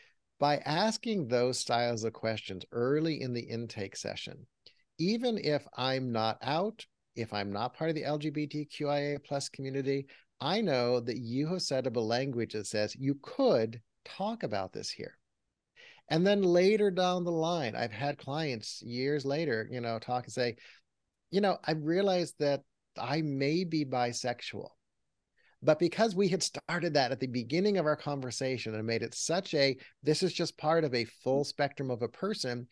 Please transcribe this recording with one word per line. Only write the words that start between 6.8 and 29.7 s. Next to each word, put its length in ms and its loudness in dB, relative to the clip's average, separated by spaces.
if 180 -6
I'm 180 -2
not 220 -4
part 160 -2
of 60 0
the 80 -4
L 140 0
G 120 -4
B 160 -2
T 180 -6
Q 240 -4
I 100 2
A 200 -2
plus 300 -4
community, 580 -2
I 200 0
know 400 4
that 180 -4
you 300 -2
have 120 -2
set 260 -2
up 100 -2
a 40 2
language 520 0
that 160 -6
says 280 0
you 240 0
could 640 2
talk 400 -6
about 280 -4
this 180 -8
here. 280 -12
And 160 4
then 180 6
later 480 6
down 340 2
the 80 0
line, 420 0
I've 180 -2
had 240 -2
clients 640 -6
years 460 -2
later, 440 0
you 100 -6
know, 180 -2
talk 260 -4
and 80 -14
say, 240 0
"You 100 2
know, 240 2
I 80 0
realized 680 0
that 240 2
I 260 -2
may 420 2
be 200 0
bisexual." 840 -2
But 180 6
because 340 2
we 140 4
had 160 0
started 500 -2
that 160 4
at 100 -2
the 60 -2
beginning 500 0
of 100 2
our 100 2
conversation 800 -4
and 120 -4
made 160 0
it 120 -6
such 400 -2
a, 220 4